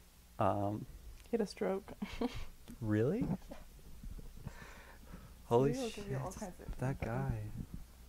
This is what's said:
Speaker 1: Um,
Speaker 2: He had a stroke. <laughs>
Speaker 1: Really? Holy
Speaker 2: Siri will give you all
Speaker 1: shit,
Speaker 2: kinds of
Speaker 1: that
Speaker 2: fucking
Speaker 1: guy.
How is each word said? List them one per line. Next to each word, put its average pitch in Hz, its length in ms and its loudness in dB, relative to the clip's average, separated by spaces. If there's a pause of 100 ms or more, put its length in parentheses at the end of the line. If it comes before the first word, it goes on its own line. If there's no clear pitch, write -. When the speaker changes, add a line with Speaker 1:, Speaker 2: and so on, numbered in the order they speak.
(400)
Speaker 1:
Um, 101 460 4 (380)
Speaker 2:
He - 80 -16
had 226 100 4
a 196 60 2
stroke. 190 440 0 (280)
<laughs> 240 100 4 (520)
Speaker 1:
Really? 120 420 6 (2250)
Holy 131 280 8
Speaker 2:
Siri 262 120 0
will 220 60 0
give 202 180 -6
you 202 140 2
all 185 80 -2
Speaker 1:
shit, - 80 -8
Speaker 2:
kinds 185 200 -6
of - 60 -10 (140)
Speaker 1:
that 131 200 0
Speaker 2:
fucking - 80 0
Speaker 1:
guy. 123 300 2 (720)